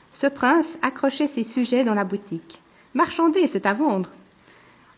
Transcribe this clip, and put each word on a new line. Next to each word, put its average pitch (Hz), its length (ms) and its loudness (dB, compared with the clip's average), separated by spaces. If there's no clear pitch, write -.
Ce - 160 -2
prince 277 540 2
accrochait 277 460 -2
ses 233 160 -4
sujets 247 400 0
dans 226 120 2
la 202 80 0
boutique. « 185 580 -8
Marchandez, 330 540 2
c'est - 180 -2
à 202 80 2
vendre. » 214 360 0